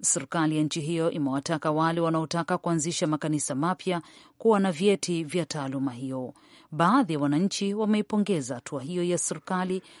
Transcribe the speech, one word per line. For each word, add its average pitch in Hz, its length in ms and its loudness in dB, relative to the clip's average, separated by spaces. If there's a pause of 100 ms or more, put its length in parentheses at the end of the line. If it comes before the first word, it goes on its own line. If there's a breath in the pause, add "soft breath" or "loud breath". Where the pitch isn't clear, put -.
Serikali 156 560 0
ya 151 60 2
nchi 156 180 0
hiyo 165 300 0
imewataka 147 600 -2
wale 160 300 2
wanaotaka 165 580 0
kuanzisha 170 480 0
makanisa 151 480 0
mapya 175 480 -2 (360 loud breath)
kuwa 214 220 4
na 196 120 2
vyeti 175 520 2
vya 160 220 -2
taaluma 135 460 -4
hiyo. 131 420 -8 (360 loud breath)
Baadhi 175 420 4
ya 151 60 0
wananchi 180 560 0
wameipongeza 208 800 0
hatua 123 280 -8
hiyo 175 220 -4
ya 175 140 0
serikali, 185 640 -4 (180 loud breath)